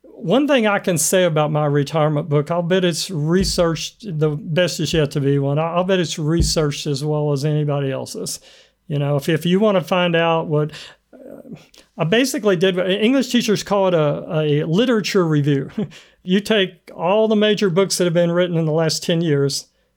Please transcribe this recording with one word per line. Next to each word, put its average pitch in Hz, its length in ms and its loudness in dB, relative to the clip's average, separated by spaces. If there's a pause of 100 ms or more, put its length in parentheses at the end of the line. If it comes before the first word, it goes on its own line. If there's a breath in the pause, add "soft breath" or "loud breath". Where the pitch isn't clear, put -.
one 233 440 -2
thing 254 220 2
I 202 100 2
can 180 200 -2
say 185 260 2
about 151 260 0
my 151 160 0
retirement 147 640 0
book, 147 240 0
I'll 175 100 0
bet 180 220 0
it's 170 260 -2
researched, 165 960 -2 (140)
the 151 100 2
best 170 480 -2
is 151 160 -2
yet 151 180 0
to 151 80 -2
be 139 200 2
one. 139 180 0
I, 165 160 -2
I'll 175 100 0
bet 185 140 0
it's 165 180 -4
researched 151 720 -2
as 143 180 -4
well 151 280 -2
as 139 120 -2
anybody 147 460 -2
else's. - 480 -8 (480 loud breath)
You 147 140 -4
know, 143 160 0
if, 139 120 -2
if 160 160 0
you 180 140 2
wanna 202 220 2
find 180 340 0
out 165 320 2
what, 151 240 0 (420 loud breath)
uh, - 280 -20 (580 loud breath)
I 170 60 -2
basically 214 500 2
did, 185 240 0
English 214 540 0
teachers 233 320 0
call 196 240 2
it 180 60 2
a, 151 380 0
a 156 320 0
literature 202 600 0
review. 147 500 0
<laughs> 202 120 -4 (380 loud breath)
You 185 140 2
take 202 560 -2
all 202 320 2
the 220 80 2
major 208 320 2
books 185 300 0
that 180 60 2
have 170 100 0
been 175 180 2
written 175 240 0
in 165 80 0
the 151 80 0
last 160 300 0
ten 165 180 0
years 143 460 0 (300)